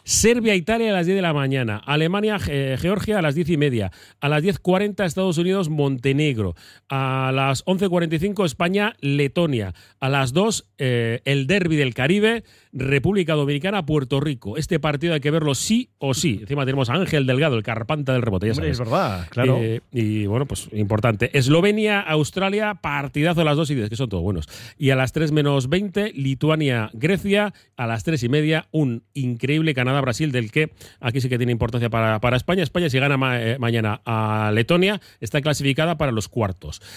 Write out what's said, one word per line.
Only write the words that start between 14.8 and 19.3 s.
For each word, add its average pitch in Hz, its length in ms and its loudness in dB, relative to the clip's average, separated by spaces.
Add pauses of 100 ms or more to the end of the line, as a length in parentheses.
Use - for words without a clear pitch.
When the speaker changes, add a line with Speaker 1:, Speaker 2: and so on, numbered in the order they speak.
Speaker 1:
partido 151 340 0
hay 151 60 0
que 143 100 0
verlo 151 240 2
sí 233 440 0
o 135 160 -2
sí. 120 260 0
Encima 135 240 -4
tenemos 131 260 0
a 127 40 0
Ángel 156 320 0
Delgado, 131 300 2
el 110 60 0
carpanta 127 500 -2
del 127 100 2
rebote, 101 240 0
ya 113 60 2
Speaker 2:
Hombre, 147 220 -2
Speaker 1:
sabes. 120 60 -4
Speaker 2:
es 113 100 -4
verdad, 117 400 0